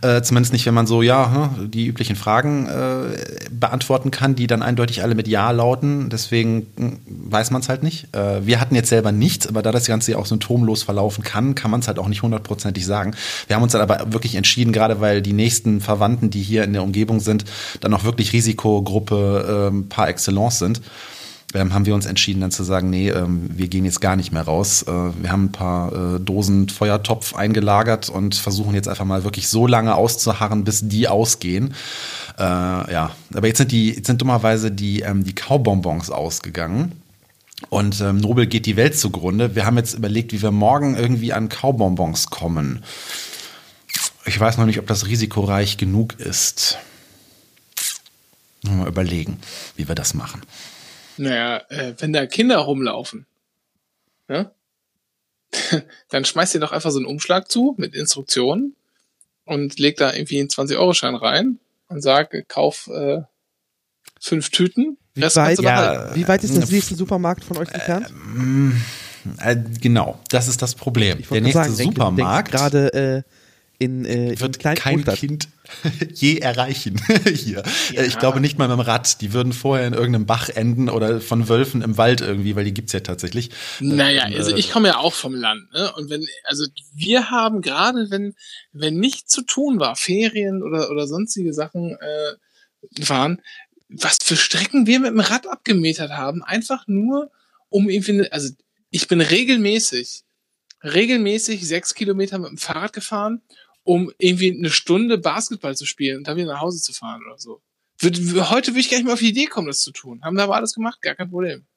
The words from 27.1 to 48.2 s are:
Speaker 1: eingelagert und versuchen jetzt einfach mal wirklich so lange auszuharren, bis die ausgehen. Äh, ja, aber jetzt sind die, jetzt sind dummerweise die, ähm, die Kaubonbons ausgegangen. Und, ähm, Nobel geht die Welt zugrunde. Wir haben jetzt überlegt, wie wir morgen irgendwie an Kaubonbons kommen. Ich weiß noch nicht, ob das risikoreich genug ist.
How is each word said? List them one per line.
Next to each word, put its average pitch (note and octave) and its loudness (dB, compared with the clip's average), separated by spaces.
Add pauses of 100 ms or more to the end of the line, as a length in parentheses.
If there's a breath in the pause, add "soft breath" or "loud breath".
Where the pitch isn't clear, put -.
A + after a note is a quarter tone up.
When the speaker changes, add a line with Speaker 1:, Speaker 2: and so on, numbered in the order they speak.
Speaker 1:
eingelagert G#2+ 2
und G2 -2
versuchen G#2 -2
jetzt G2 -2
einfach F#2 -4
mal F#2+ 0
wirklich G2+ -4
so A2+ 4
lange A2+ 4
auszuharren, G#2+ 2
bis G#2+ 0
die G#2+ 2
ausgehen. A2 0 (640 loud breath)
Äh, F#2+ -2
ja, F2+ -2 (180)
aber G2 0
jetzt A2+ 2
sind C3 2
die, A2 4
jetzt - -8
sind B2 2
dummerweise A2+ 2
die, G2+ -2
ähm, G2 0
die F#2+ -4
Kaubonbons F#2 0
ausgegangen. E2+ -4 (680)
Und, G2+ 0
ähm, G2 2
Nobel A2+ 4
geht A2+ 0
die G#2 2
Welt D3+ 4
zugrunde. F#2+ 0
Wir G2+ 2
haben A#2 4
jetzt A#2 0
überlegt, A2 -2
wie G#2 -4
wir G#2+ 2
morgen C3 4
irgendwie A#2+ 0
an A2 -2
Kaubonbons F#2 0
kommen. D#2 -2 (1400 loud breath)
Ich G2+ -2
weiß A2+ 4
noch A#2 4
nicht, G#2+ 2
ob - -8
das G2 0
risikoreich G#2 0
genug G#2 0
ist. - -2 (1800 loud breath)